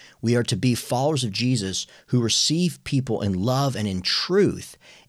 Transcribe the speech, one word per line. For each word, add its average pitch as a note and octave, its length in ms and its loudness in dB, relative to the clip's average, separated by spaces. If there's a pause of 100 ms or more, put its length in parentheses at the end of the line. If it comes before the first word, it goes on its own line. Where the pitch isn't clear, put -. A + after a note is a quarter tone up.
(200)
we A#2 160 2
are A#2+ 60 2
to A2+ 140 0
be B2 180 2
followers C3 500 0
of G#2 80 -4
Jesus A2 540 -2 (220)
who B2 120 2
receive D3 640 0
people C3 380 -2
in G2+ 100 0
love B2+ 420 0
and G#2 140 -2
in F#2 140 -4
truth. - 760 0 (320)